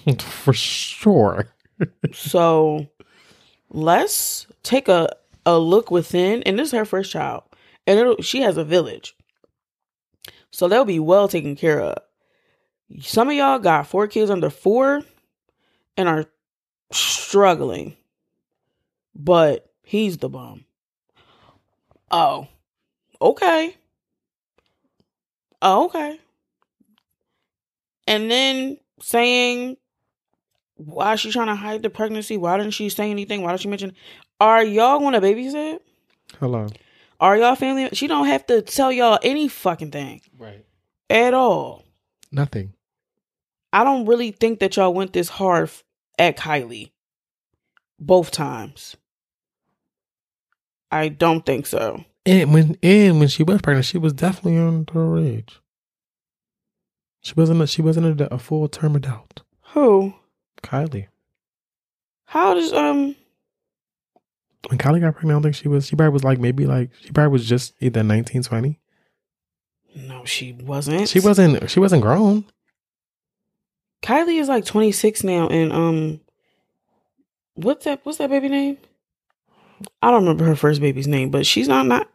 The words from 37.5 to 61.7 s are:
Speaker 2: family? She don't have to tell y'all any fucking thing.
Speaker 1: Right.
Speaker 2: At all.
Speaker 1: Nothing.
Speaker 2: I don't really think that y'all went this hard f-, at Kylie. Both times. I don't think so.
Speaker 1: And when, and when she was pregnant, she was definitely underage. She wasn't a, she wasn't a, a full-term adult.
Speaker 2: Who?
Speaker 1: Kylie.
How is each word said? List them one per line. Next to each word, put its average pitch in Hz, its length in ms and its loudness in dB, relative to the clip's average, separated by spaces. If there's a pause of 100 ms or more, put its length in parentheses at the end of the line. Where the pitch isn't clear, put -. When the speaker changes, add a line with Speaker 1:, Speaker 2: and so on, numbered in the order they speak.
Speaker 2:
family? 269 380 -2
She 277 140 -6
don't 285 200 0
have 277 220 -2
to 233 120 2
tell 262 320 -2
y'all 240 300 2
any 285 260 -2
fucking 165 420 -6
thing. 139 300 -14 (180)
Speaker 1:
Right. 107 260 -20 (440)
Speaker 2:
At 240 240 2
all. 240 520 0 (460)
Speaker 1:
Nothing. 127 440 -6 (960)
Speaker 2:
I 208 120 4
don't 262 220 0
really 233 260 0
think 226 280 -2
that 190 160 -2
y'all 185 160 2
went 185 200 -6
this 175 160 -4
hard 175 360 0
f-, - 200 -14 (340)
at 170 180 2
Kylie. 120 540 -8 (1080)
Both 170 340 2
times. 135 640 -12 (1900)
I 156 180 -2
don't 160 380 0
think 139 200 -2
so. - 380 -6 (220)
Speaker 1:
And 180 280 6
when, 160 280 4
and 190 380 6
when 147 80 6
she 147 140 0
was 190 200 2
pregnant, 135 240 2
she - 120 -4
was 160 140 0
definitely 170 460 -2
underage. 165 1000 -2 (1600)
She - 160 -16
wasn't 165 260 4
a, 151 40 0
she - 160 -4
wasn't 160 380 0
a, - 140 -4
a 131 40 -4
full-term 151 580 -2
adult. 131 460 -8 (300)
Speaker 2:
Who? 196 420 4 (480)
Speaker 1:
Kylie. 135 460 -6 (1200)